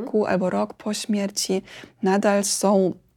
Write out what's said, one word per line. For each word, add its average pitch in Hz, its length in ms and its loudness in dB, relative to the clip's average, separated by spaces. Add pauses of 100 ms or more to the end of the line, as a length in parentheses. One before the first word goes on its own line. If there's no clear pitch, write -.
roku 214 240 -2
albo 180 240 0
rok 202 240 -2
po - 200 -6
śmierci 196 680 -2 (420)
nadal 202 400 2
są 196 500 2 (240)